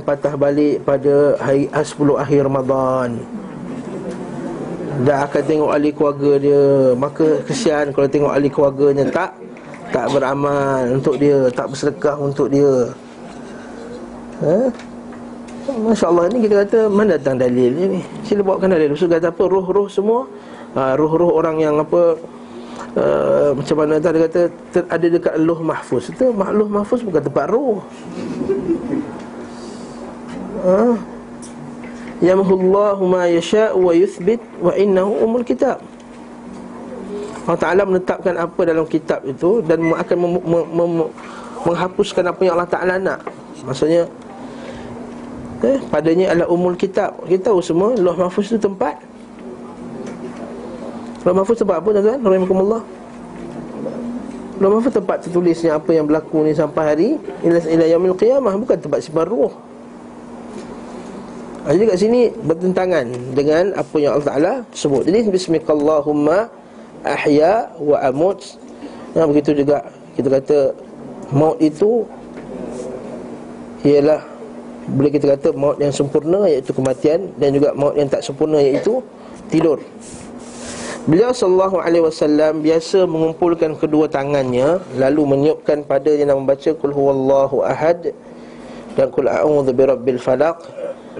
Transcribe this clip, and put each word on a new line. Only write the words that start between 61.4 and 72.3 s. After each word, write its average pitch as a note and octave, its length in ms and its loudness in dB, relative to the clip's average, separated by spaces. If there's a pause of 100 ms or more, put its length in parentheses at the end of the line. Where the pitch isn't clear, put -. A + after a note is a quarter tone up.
Ha, C#3+ 80 2
jadi G3+ 200 4
kat F3+ 40 0
sini A3+ 320 4 (160)
bertentangan F3+ 600 0 (280)
dengan D3+ 400 2
apa C#3+ 240 -4
yang C#3 160 2
Allah C#3+ 160 0
Ta'ala D#3 220 2 (180)
sebut. C3+ 320 0
Jadi, A3 320 2
"Bismikallahumma D3+ 1120 2 (560)
ahya D#3 800 2
wa D3 240 4
amut." E3 320 2 (800)
Ha, D#3+ 80 4
begitu D3 240 2 (160)
juga C#3+ 160 2 (320)
kita C3 160 0
kata C3+ 480 2 (560)
maut D#3 240 4
itu G3+ 480 2 (1800)